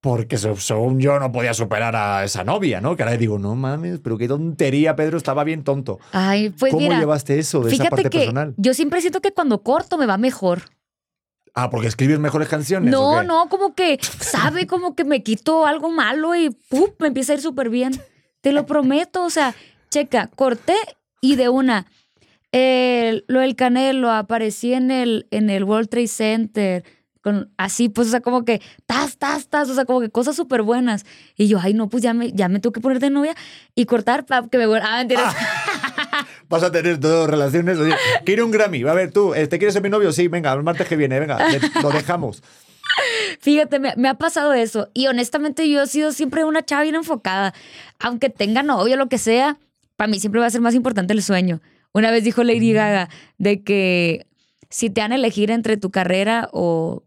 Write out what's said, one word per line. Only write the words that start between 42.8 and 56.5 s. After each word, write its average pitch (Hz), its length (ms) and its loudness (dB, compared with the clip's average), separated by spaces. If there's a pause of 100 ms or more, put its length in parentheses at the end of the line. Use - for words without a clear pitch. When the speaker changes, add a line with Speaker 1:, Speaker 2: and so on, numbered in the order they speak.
Speaker 2:
Fíjate, 294 380 2
me, 269 180 -2
me 240 120 2
ha 269 60 0
pasado 294 400 0
eso. 226 400 -2
Y 262 140 0
honestamente, 285 600 -2
yo 285 140 2
he 277 40 0
sido 302 260 -2
siempre 302 320 -2
una 311 200 0
chava 294 200 -2
bien 311 100 -2
enfocada. 202 580 -2 (460)
Aunque 247 320 -2
tenga 214 320 0
novio, 254 340 2
lo 269 120 0
que 240 100 0
sea, 254 400 2 (380)
para 214 120 -2
mí 208 120 0
siempre 214 200 0
va 233 60 4
a 240 40 2
ser 202 100 0
más 233 140 4
importante 226 380 0
el 214 100 2
sueño. 180 380 0 (320)
Una 220 180 4
vez 226 140 4
dijo 240 200 2
Lady 226 280 4
Speaker 1:
Mm. 214 40 4
Speaker 2:
Gaga 208 320 2 (300)
de 202 240 2
que 180 640 0 (440)
si - 180 -2
te 202 120 0
dan 214 120 -2
a 254 40 0
elegir 208 340 0
entre 226 260 0
tu 196 140 -4
carrera 196 640 0